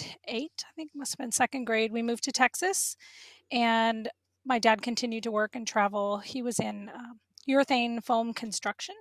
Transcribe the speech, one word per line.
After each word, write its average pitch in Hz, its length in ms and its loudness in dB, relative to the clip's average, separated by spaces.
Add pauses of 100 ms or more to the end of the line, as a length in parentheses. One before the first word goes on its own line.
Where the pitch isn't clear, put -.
(280)
eight, 294 400 -8
I - 80 -20
think 320 180 -10
it 294 40 -12
must 277 160 -8
have - 60 -10
been 240 120 -6
second 254 340 0
grade. 220 260 0
We 233 100 -2
moved 233 220 -2
to 277 80 -4
Texas, - 640 0 (560)
and 226 580 2 (340)
my 262 140 4
dad 220 240 6
continued 226 420 -2
to 233 80 -2
work 214 240 0
and 233 120 -6
travel. 202 520 2
He 254 220 -6
was 240 180 -2
in, 214 300 -4
um, 240 300 -16 (280)
urethane 247 560 2
foam 233 300 2
construction. - 680 -6